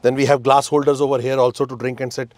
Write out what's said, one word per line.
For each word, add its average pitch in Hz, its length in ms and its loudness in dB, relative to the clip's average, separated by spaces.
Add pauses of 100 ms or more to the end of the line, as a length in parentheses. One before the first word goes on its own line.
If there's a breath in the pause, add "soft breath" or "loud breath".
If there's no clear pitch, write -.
Then 131 120 2
we 135 120 2
have 135 160 2
glass 139 280 2
holders 143 260 2
over 135 220 0
here 135 160 -2
also 127 340 0
to 117 100 -12
drink 127 180 -6
and 127 120 -6
sit। 131 140 -8 (120 soft breath)